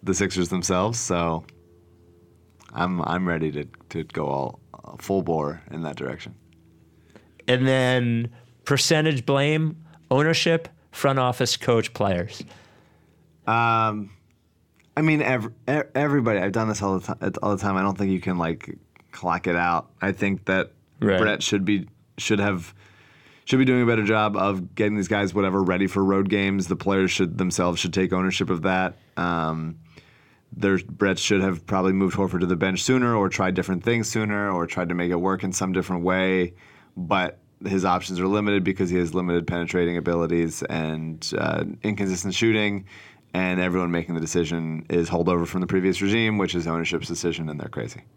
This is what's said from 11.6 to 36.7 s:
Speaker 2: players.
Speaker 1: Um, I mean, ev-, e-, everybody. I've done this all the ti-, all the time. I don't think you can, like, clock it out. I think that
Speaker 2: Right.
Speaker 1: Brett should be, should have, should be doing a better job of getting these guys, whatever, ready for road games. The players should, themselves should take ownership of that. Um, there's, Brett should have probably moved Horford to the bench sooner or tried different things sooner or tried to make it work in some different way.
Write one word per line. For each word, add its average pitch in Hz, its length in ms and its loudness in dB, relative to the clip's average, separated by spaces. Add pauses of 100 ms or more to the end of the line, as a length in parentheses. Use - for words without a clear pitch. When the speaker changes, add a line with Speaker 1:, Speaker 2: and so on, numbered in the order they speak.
Speaker 2:
players. 92 480 -2 (1040)
Speaker 1:
Um, 113 640 2 (840)
I 147 60 2
mean, 156 200 4
ev-, 117 300 0 (160)
e-, 143 260 0
everybody. 131 460 2
I've 95 120 0
done 110 160 0
this 101 140 -2
all 98 160 0
the - 160 -6
ti-, 95 280 -4
all 101 140 0
the 95 60 -6
time. 98 140 0
I 95 60 0
don't 98 140 0
think 98 140 0
you 92 100 0
can, 92 180 -2
like, 82 380 -4 (360)
clock 87 340 -4
it 87 100 2
out. 87 340 0 (120)
I 98 100 0
think 98 340 -2
that 95 260 0 (280)
Speaker 2:
Right. 95 200 2
Speaker 1:
Brett 107 240 0
should 98 200 0
be, 98 220 0 (320)
should 107 220 0
have, 95 340 -2 (720)
should 131 160 2
be 135 40 6
doing 127 180 4
a 120 40 4
better 113 160 4
job 107 340 2
of 95 380 -2
getting 104 220 2
these 98 100 0
guys, 101 260 0
whatever, 98 300 2
ready 92 240 2
for 98 160 0
road 98 260 4
games. 98 380 0
The 92 80 0
players 95 380 2
should, 87 260 0
themselves 90 400 0
should 85 160 -4
take 92 180 2
ownership 92 380 0
of 85 120 -2
that. 92 340 0 (200)
Um, 80 640 -4 (720)
there's, 98 300 2
Brett 95 380 0
should 101 200 2
have 92 260 0
probably 95 260 2
moved 95 240 2
Horford 95 240 0
to 90 60 0
the 87 100 2
bench 92 260 0
sooner 123 320 2
or 98 140 2
tried 92 260 0
different 90 300 -2
things 117 240 2
sooner 104 420 -2
or 87 160 0
tried 87 220 -4
to 87 80 -2
make 87 160 0
it - 80 0
work 95 240 0
in 92 80 -4
some 92 200 -2
different 90 300 -2
way. 92 520 2 (420)